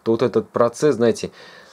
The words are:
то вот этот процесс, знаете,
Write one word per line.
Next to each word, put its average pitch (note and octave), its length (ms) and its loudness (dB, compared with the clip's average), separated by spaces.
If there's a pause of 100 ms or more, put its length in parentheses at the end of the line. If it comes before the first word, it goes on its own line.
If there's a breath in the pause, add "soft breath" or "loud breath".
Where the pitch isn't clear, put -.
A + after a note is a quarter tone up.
то A2+ 80 0
вот A#2 100 0
этот A2 280 -2
процесс, A#2+ 460 0
знаете, A2+ 340 0 (420 loud breath)